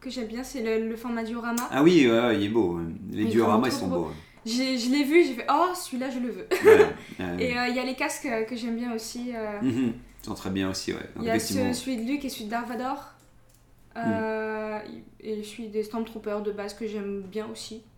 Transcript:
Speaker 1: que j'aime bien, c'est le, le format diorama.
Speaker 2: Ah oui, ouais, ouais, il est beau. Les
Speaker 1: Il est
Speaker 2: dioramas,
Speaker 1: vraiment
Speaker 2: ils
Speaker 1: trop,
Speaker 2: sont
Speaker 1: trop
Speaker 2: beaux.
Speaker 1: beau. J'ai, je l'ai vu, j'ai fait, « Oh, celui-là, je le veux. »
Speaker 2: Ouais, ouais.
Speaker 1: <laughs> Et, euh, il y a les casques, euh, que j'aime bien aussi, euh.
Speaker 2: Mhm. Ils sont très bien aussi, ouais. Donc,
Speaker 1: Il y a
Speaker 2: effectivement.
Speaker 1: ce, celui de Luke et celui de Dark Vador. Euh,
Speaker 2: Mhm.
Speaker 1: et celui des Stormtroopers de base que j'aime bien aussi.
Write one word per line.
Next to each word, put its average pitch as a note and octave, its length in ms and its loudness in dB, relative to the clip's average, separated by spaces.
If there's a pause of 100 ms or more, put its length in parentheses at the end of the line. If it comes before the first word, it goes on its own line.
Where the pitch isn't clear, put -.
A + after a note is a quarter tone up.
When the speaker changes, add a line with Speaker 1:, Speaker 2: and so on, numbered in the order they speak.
Speaker 1:
que C4 80 -10
j'aime A#3 180 -6
bien, A#3 160 -8
c'est B3+ 200 -8
le, A3+ 260 2
le A3+ 60 -4
format A#3 280 -4
diorama. A#3 380 -4 (100)
Speaker 2:
Ah C3+ 120 2
oui, D#3+ 260 8
ouais, A2+ 100 6
ouais, A#2 180 4
il G2+ 80 0
est G#2 40 0
beau. F#2 300 2 (320)
Les G2 100 -2
Speaker 1:
Il A2+ 60 2
est A2 40 0
Speaker 2:
dioramas, G#2+ 260 6
Speaker 1:
vraiment B2 100 4
Speaker 2:
ils - 40 2
Speaker 1:
trop, F#2 100 -2
Speaker 2:
sont F#2+ 80 -2
Speaker 1:
trop F2 100 0
Speaker 2:
beaux. E2 60 -2
Speaker 1:
beau. D#2 80 -8 (340)
J'ai, B3+ 320 0
je A#3+ 120 -2
l'ai D4 120 4
vu, D#4+ 220 8
j'ai C4 80 -2
fait, « A#3 180 -8
Oh, F4 240 4
celui-là, B3+ 360 -6
je B3 80 -6
le A#3+ 100 -2
veux. » F#3+ 180 -8 (180)
Speaker 2:
Ouais, G#4+ 200 12 (340)
ouais. - 60 -2 (140)
Speaker 1:
<laughs> - 40 -
Et, A#3+ 140 0
euh, B3 100 0
il B3 80 0
y B3+ 40 0
a B3+ 40 -2
les C4 120 -4
casques, D4+ 320 -4
euh, A3 160 -2
que A#3+ 120 -8
j'aime A#3 220 -4
bien A#3+ 180 -4
aussi, A#3+ 400 -8
euh. G#3 260 -6
Speaker 2:
Mhm. B2 320 0 (280)
Ils - 60 -16
sont - 80 -6
très - 160 -8
bien F#2+ 200 0
aussi, - 200 -4
ouais. - 80 -4 (160)
Donc, - 80 -8
Speaker 1:
Il - 20 -2
y A3+ 60 -2
a A3+ 40 4
Speaker 2:
effectivement. B3 380 0
Speaker 1:
ce, A#3+ 80 -6
celui C4 160 -4
de A3 60 -6
Luke C#4 220 -4
et B3+ 40 -4
celui A3+ 160 -10
de G#3 60 -8
Dark A#3 160 -4
Vador. B3+ 460 -8 (840)
Euh, A3 840 -4
Speaker 2:
Mhm. A#3 220 -14 (200)
Speaker 1:
et G#3+ 220 -6
celui A3 260 -12
des G#3+ 140 -2
Stormtroopers G#3+ 580 -6
de G#3 100 -4
base G3+ 220 -6
que A#3 140 -8
j'aime G3+ 340 -6
bien G#3+ 300 -8
aussi. A3 300 -14 (160)